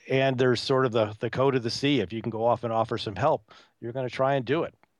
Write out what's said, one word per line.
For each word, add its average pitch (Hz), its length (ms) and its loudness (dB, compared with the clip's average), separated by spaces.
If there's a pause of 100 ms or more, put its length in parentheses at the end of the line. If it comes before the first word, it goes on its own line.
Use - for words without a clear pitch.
and 135 300 0
there's 123 240 4
sort 131 240 2
of 110 80 0
the, 107 260 2
the 117 100 -4
code 131 260 2
of 120 80 -2
the 117 60 -2
sea. 139 300 0
If 95 140 -2
you 113 80 -6
can 113 80 -4
go 110 160 -2
off 117 180 2
and 117 80 -4
offer 113 260 0
some 101 200 -8
help, 139 340 0 (300)
you're 117 100 -8
gonna 127 180 -6
try 135 260 0
and 127 100 -2
do 143 180 0
it. - 100 -8 (260)